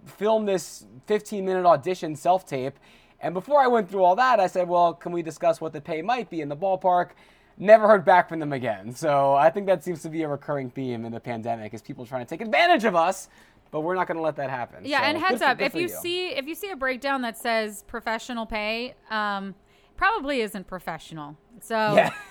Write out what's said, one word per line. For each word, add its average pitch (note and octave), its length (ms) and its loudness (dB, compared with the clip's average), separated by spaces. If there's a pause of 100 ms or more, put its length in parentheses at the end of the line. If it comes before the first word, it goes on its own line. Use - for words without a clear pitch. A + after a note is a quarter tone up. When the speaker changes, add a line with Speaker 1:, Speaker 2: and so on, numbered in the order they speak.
Speaker 1:
Film A3 400 0
this F#3+ 400 -4 (220)
fifteen-minute F#3+ 580 -2
audition E3 500 2
self-tape." C#3+ 640 -2 (420)
And D#3+ 120 -4
before C4 280 2
I B3+ 80 6
went A3 220 2
through F#3+ 140 2
all F3+ 120 6
that, B3 220 4
I F#3 100 4
said, F3+ 200 -2
"Well, F3 240 4
can E3+ 200 -10
we F3 100 -4
discuss D#3+ 400 -2
what D#3+ 100 -8
the D3+ 80 -10
pay D#3+ 220 -6
might A#3 260 -4
be E3 140 -6
in C#3+ 80 -6
the C#3+ 60 -8
ballpark?" F3+ 560 2 (460)
Never G#3+ 280 8
heard G3+ 200 6
back F3+ 240 6
from E3 100 -6
them D3 140 -4
again. A#2 400 -4
So C#3 400 4
I D3 160 4
think G3 160 -8
that F#3 180 0
seems F3 180 -8
to E3 60 -10
be D#3+ 140 -6
a D#3 60 -4
recurring C#3 420 -6
theme B2 340 -6
in A#2 80 -10
the A#2 80 -10
pandemic, A2+ 540 -8
is G#2+ 80 -14
people B2+ 240 -14
trying B2 180 -8
to - 40 -20
take E3 120 -8
advantage C#4+ 440 2
of F#3+ 120 2
us, E3+ 320 0 (420)
but D#3 120 -6
we're F3 120 -2
not F3+ 140 -2
gonna E3 140 -6
let D3+ 140 -2
that C#3 120 -6
happen. C3 380 -8
Speaker 2:
Yeah, C#4 140 0
Speaker 1:
So B3+ 40 0
Speaker 2:
and D4+ 140 0
Speaker 1:
good D#4+ 80 -4
Speaker 2:
heads F#4+ 140 0
Speaker 1:
for, E4+ 40 -2
Speaker 2:
up, B3+ 140 2
Speaker 1:
good - 80 -2
Speaker 2:
if - 60 -4
Speaker 1:
for E4 60 -6
Speaker 2:
you - 100 -2
Speaker 1:
you. - 0 -
Speaker 2:
see, F4+ 420 -6
if C4+ 160 -6
you D#4+ 80 -8
see G4 160 -10
a F4+ 60 -10
breakdown C4 460 -4
that A3+ 140 -6
says A3 500 -4
professional A3+ 600 -6
pay, A3+ 480 -6 (160)
um, G3+ 440 -4 (440)
probably D#4 420 0
isn't G3+ 260 -6
professional. D#3+ 720 -12 (240)
So G#3+ 340 0
Speaker 1:
Yeah. - 160 6 (200)